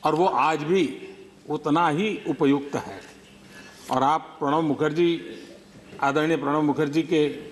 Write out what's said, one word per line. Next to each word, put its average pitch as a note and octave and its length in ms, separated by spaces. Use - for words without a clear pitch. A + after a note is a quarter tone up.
और D#3 100
वो E3+ 120
आज D3+ 360
भी E3 460
उतना D3+ 400
ही F#3 400
उपयुक्त C#3 480
है। - 380
और B2+ 120
आप D#3 380
प्रणब D3+ 240
मुखर्जी, D3+ 720
आदरणीय D3+ 360
प्रणब C#3+ 260
मुखर्जी D3 400
के D#3 260